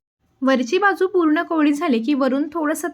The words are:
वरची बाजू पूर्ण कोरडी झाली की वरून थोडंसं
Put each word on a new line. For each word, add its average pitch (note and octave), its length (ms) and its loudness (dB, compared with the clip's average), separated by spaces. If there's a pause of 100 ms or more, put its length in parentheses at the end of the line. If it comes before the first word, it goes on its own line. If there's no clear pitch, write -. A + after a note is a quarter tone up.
(420)
वरची B3+ 360 2
बाजू F#4+ 280 2
पूर्ण E4+ 360 2
कोरडी D#4 300 0
झाली C#4+ 260 0
की A#3 160 -2
वरून C4+ 380 0
थोडंसं D#4 420 -4